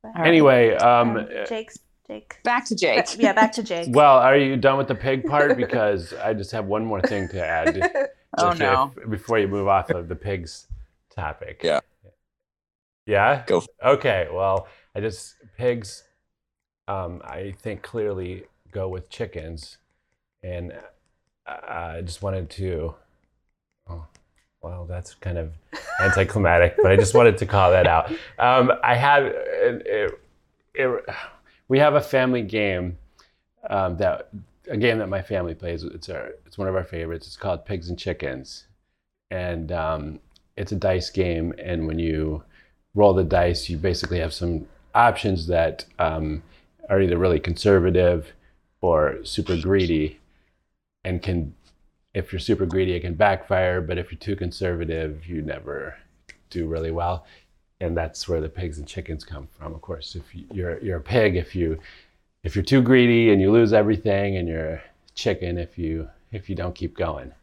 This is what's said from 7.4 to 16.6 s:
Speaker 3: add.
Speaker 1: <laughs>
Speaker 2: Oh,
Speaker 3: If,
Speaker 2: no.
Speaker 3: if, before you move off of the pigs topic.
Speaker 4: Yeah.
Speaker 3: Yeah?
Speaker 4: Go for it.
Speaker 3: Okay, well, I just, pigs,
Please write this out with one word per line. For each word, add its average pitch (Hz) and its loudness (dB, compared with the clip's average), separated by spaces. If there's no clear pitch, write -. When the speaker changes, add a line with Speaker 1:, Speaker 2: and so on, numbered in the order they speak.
Speaker 3:
add. 85 -2
Speaker 1:
<laughs> 277 -4
Speaker 2:
Oh, 175 2
Speaker 3:
If, 170 -4
Speaker 2:
no. 135 0
Speaker 3:
if, 107 -12
before 107 0
you 101 2
move 98 -2
off 95 2
of 87 -6
the 90 -6
pigs 92 -10
topic. 76 -10
Speaker 4:
Yeah. 78 0
Speaker 3:
Yeah? 110 2
Speaker 4:
Go 90 2
for - -18
it. 127 -4
Speaker 3:
Okay, 123 2
well, 95 -2
I 98 -8
just, 104 -8
pigs, 120 -4